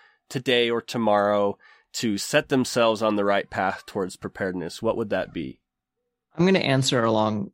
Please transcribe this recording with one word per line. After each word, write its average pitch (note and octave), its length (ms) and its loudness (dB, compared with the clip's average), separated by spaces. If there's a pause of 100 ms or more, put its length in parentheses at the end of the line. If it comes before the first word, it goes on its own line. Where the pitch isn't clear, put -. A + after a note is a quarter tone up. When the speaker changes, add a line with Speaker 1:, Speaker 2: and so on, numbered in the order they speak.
(300)
Speaker 1:
today B2 400 0
or A#2 120 -2
tomorrow G#2 760 2 (360)
to G#2 240 -2
set - 320 -2
themselves A#2 520 2
on G#2+ 140 2
the G2+ 100 0
right G2+ 240 0
path G2 360 -4
towards F#2 320 -6
preparedness, F#2 640 -6
what A2 140 0
would A2 140 -4
that F#2 240 -4
be? C#2+ 260 -8 (800)
Speaker 2:
I'm E3+ 80 2
gonna F#3+ 140 4
answer C3+ 440 0
along G#2+ 500 0